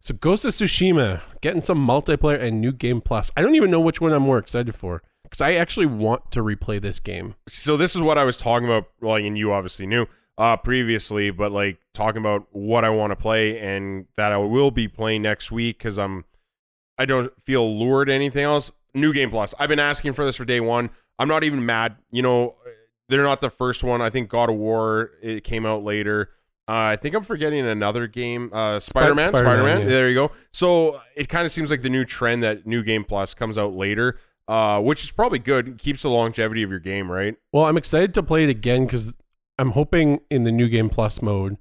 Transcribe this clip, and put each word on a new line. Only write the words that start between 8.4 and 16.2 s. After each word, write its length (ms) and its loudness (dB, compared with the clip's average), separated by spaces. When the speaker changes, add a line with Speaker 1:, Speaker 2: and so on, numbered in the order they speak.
Speaker 2:
about, 200 0
like, 220 0
and 120 -4
you 160 0
obviously 340 -4
knew, 200 0
uh, 180 2
previously, 760 -2
but, 180 -2
like, 280 -2
talking 260 -2
about 320 -2
what 320 0
I 60 4
wanna 260 0
play 420 0
and 480 -6
that 140 0
I 60 0
will 340 2
be 160 -2
playing 360 -2
next 280 -2
week 300 -4
'cause 180 -6
I'm, 260 -6